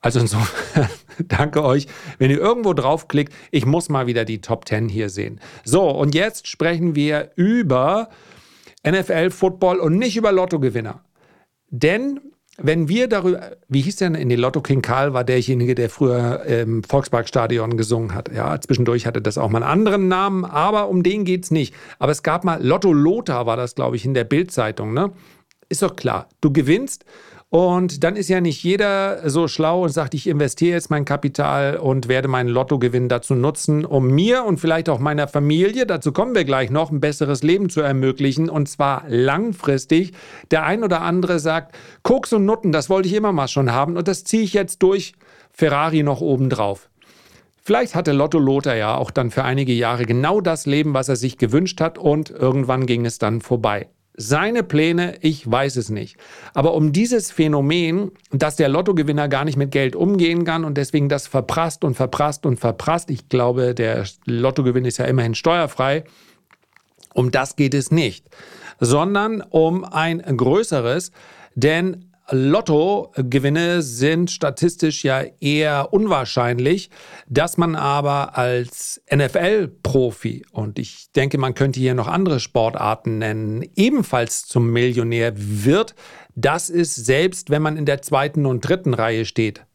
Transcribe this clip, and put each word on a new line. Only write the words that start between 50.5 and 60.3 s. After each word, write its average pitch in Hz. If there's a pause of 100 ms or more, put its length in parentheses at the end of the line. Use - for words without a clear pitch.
Leben, 147
was 131
er 135
sich 123
gewünscht 151
hat 160
und 151
irgendwann 131
ging 120
es 117
dann 110
vorbei. 107 (300)
Seine 170
Pläne, 170
ich 151
weiß 131
es 117
nicht. - (380)
Aber 147
um 156
dieses 226
Phänomen, 160 (180)
dass 147
der 143
Lottogewinner 151
gar 135
nicht 147
mit 139
Geld 135
umgehen 175